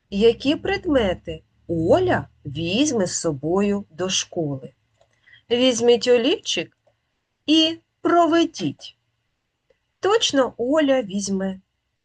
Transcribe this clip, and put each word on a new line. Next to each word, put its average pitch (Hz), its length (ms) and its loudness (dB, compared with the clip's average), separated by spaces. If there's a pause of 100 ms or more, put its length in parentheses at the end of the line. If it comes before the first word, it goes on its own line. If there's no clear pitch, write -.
які 233 460 2
предмети 277 880 -2 (240)
Оля 202 600 0 (180)
візьме 180 600 -2
з - 120 -6
собою 185 720 -2
до 180 200 -6
школи. 147 640 -6 (800)
Візьміть 240 560 2
олівчик 247 720 0 (680)
і 320 340 2 (220)
проведіть. 330 960 0 (1040)
Точно 370 580 0
Оля 269 440 2
візьме 190 580 -6 (460)